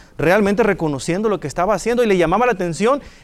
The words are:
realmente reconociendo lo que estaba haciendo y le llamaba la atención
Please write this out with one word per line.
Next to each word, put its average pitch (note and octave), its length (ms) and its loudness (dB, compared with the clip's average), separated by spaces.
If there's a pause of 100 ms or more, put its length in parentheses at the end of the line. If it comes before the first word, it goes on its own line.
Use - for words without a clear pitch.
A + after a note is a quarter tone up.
(180)
realmente G3 440 2
reconociendo E3+ 680 -2
lo F#3 100 -4
que D3+ 80 -10
estaba F3 240 -2
haciendo A#3 320 0
y - 20 0
le G3 120 2
llamaba F3 260 2
la B3 80 2
atención F#3+ 480 -2 (240)